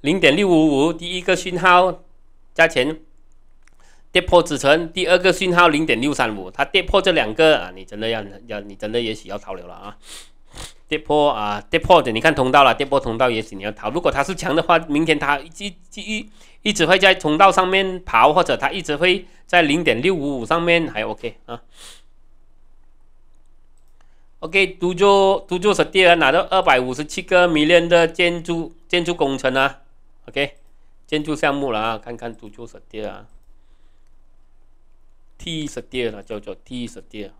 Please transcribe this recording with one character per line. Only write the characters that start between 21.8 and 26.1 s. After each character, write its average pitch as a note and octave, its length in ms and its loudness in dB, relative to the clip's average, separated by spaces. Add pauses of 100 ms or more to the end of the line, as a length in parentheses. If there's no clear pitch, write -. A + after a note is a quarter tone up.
OK，Tujuh，TujuhSetia F#3 1800 2